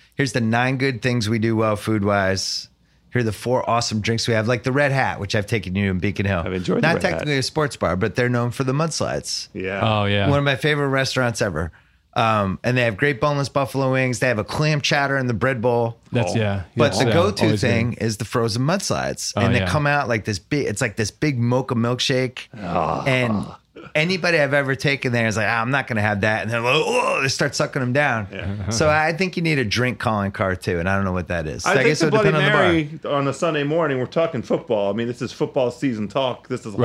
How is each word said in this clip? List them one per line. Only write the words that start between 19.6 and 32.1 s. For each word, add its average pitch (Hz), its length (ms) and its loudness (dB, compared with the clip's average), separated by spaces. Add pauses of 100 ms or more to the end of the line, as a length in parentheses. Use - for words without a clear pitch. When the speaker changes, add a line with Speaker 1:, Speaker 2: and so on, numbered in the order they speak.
Speaker 1:
come 147 180 0
out 143 220 2
like 117 160 0
this 107 140 -2
big, 147 280 -2
it's 104 140 -4
like 113 160 -2
this 107 140 0
big 147 280 -2
mocha 123 360 0
milkshake. 123 640 0 (220)
Speaker 2:
Ah. 85 440 0
Speaker 1:
And 123 400 0 (500)
anybody 170 440 2
I've 139 160 2
ever 139 200 2
taken 135 360 0
there 117 160 2
is 110 100 0
like, 107 100 0
"Ah, 113 140 2
I'm 117 100 -2
not 135 160 0
gonna 110 140 -2
have 104 200 2
that." 107 200 2
And 110 100 -6
they're 117 80 -2
like, 120 160 0
"Oh," 202 460 0
they 135 80 0
start 143 260 -2
sucking 147 240 -2
them 123 140 -2
down. 123 380 0
Speaker 2:
Yeah. 98 380 -6
Speaker 1:
So 156 200 2
I 156 240 2
think 180 240 -2
you 175 60 -2
need 156 160 2
a 131 60 2
drink 110 340 0
calling 101 320 0
card 95 300 -2
too. 90 180 -2
And 85 100 -2
I 98 60 2
don't 98 100 0
know 95 80 -2
what 90 160 -4
that 82 180 -2
is. - 180 -6
Speaker 2:
I - 60 2
Speaker 1:
I - 40 2
Speaker 2:
think 131 140 4
Speaker 1:
guess - 100 0
Speaker 2:
the 160 80 2
Speaker 1:
it 147 40 2